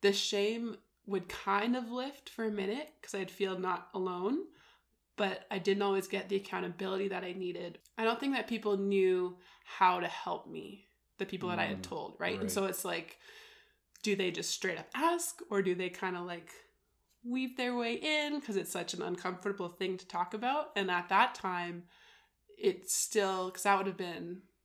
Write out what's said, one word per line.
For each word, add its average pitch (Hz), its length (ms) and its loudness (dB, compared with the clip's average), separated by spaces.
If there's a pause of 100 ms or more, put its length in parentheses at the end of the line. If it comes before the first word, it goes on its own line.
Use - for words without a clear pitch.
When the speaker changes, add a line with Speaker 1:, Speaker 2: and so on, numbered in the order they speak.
Speaker 1:
the 202 100 8
shame 220 640 0 (300)
would 190 240 -2
kind 208 460 2
of 240 140 -4
lift 254 400 -6
for 226 140 -4
a 220 80 0
minute 208 500 -4
'cause - 120 -12
I'd 190 160 -4
feel 190 280 -2
not 185 360 -2
alone, 185 540 -2 (680)
but 190 340 -2
I 196 100 -2
didn't 196 220 2
always 196 260 2
get 196 200 -4
the 196 80 0
accountability 190 720 -2
that 185 160 -4
I 180 80 -6
needed. 175 480 -6 (180)
I 220 60 0
don't 233 160 2
think 277 140 0
that 233 140 -2
people 208 280 2
knew 185 600 4 (260)
how 180 360 4
to 175 80 -2
help - 400 -6
me, - 420 -12 (280)
the 190 80 -4
people 185 240 -4
that 175 100 0
I 170 60 2
had 160 120 -2
Speaker 2:
Mm, 95 60 -8
Speaker 1:
told, - 360 -8
right? 185 200 0
And 208 80 -2
Speaker 2:
right. 190 40 0
Speaker 1:
so 196 140 2
it's 185 180 -4
like, 170 340 -4 (840)
do 202 140 2
they 180 140 2
just 165 200 -4
straight 180 280 -2
up 160 160 -12
ask, 339 560 0
or 196 120 4
do 180 120 4
they 180 160 -2
kinda, 180 320 -4
like, 170 300 -10 (720)
weave 254 320 -2
their 247 200 0
way 233 200 0
in 294 440 0
'cause 214 160 -2
it's - 140 0
such 170 240 -4
an 175 80 -4
uncomfortable 180 680 -4
thing 185 280 -2
to - 80 -14
talk 175 280 -2
about? 202 420 0
And 190 140 2
at 175 200 2
that 208 240 6
time, 175 540 -4 (680)
it's - 360 2
still, 190 560 2
'cause - 140 -8
that 202 140 8
would 190 100 2
have 180 100 -4
been 175 440 -6 (220)